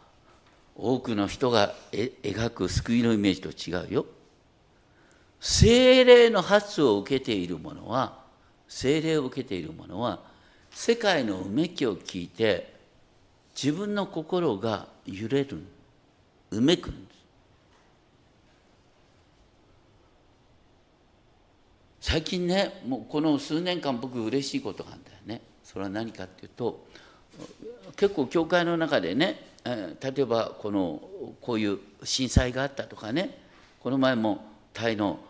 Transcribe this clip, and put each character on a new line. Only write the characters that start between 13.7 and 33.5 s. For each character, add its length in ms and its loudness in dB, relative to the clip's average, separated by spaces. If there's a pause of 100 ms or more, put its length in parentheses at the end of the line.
分 220 -4
の 140 -2
心 500 -2
が 300 -4 (180)
揺 240 -8
れ 140 0
る。 180 -12 (880)
う 100 -4
め 160 4
く 140 -4
ん 160 -12
で 60 -20
す。 20 -20 (4000)
最 220 -2
近 240 -4
ね、 400 0
も 200 -4
う 40 -20
こ 100 0
の 160 2
数 240 -4
年 180 -4
間、 200 -2
僕 240 -6
嬉 260 -2
し 80 -6
い 40 -8
こ 120 -6
と 100 -12
が 80 -20
あ 40 -18
る 60 -20
ん 20 -20
だ 80 -20
よ 60 -20 (100)
ね。 140 -10 (220)
そ 140 -16
れ 60 -6
は 60 -6
何 220 -8
か 120 -14
っ 40 -12
て 160 -20
い 20 -16
う 40 -18
と、 340 -6 (1120)
結 200 2
構 100 0
教 200 0
会 200 2
の 100 0
中 260 0
で 120 -2
ね、 400 -2 (120)
え 340 -8
ー、 160 -6
例 80 2
え 20 -4
ば 320 0
こ 140 -6
の、 300 -2 (400)
こ 120 -4
う 60 2
い 80 0
う 120 -2 (240)
震 260 -4
災 220 2
が 120 -4
あ 20 -2
っ 80 -8
た 120 -8
と 100 -18
か 180 -10
ね、 240 -4 (440)